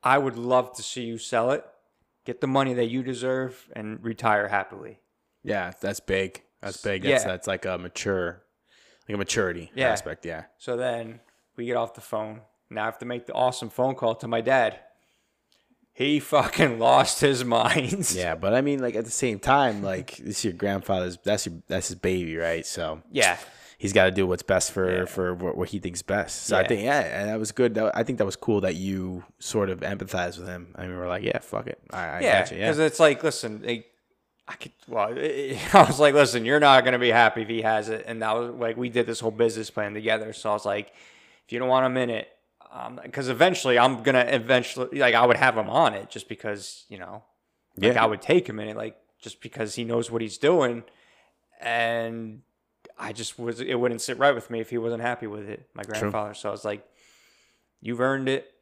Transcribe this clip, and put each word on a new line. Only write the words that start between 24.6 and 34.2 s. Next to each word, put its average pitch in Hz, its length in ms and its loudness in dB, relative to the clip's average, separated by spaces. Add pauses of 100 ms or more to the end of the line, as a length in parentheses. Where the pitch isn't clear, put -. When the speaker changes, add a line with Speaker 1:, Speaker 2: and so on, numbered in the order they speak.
Speaker 2:
for, 92 260 0
Speaker 1:
Yeah. 92 60 -2
Speaker 2:
for 90 280 -2
what, 90 240 -4
what 90 120 -4
he 101 100 -6
thinks 87 220 -8
best. - 420 -4
So 98 140 0
I 95 40 4
Speaker 1:
Yeah. - 60 2
Speaker 2:
think, 104 160 0
yeah, 139 160 2 (220)
and 104 80 -4
that 110 100 -4
was 107 140 -6
good. 120 220 2
That, 110 220 0
I 113 60 2
think 123 140 -4
that 104 80 0
was 98 100 -4
cool 104 260 0
that 92 140 0
you 92 480 -4 (160)
sort 101 300 -2
of 90 100 -6
empathized 90 580 -4
with 90 120 -14
him. 90 280 -14
I 90 100 -10
mean, 90 100 -8
we're 90 100 -6
like, 92 160 -4
"Yeah, - 160 -2
fuck - 280 -8
it. - 120 -10 (120)
I, 90 140 -6
I 78 140 -8
Speaker 1:
Yeah, 143 200 4
Speaker 2:
got 85 120 -2
you." 78 80 -10
Yeah. 107 80 -2
Speaker 1:
'cause 151 120 0
it's 156 200 0
like, 151 240 4
listen, 110 420 -4
it, 117 200 -6 (600)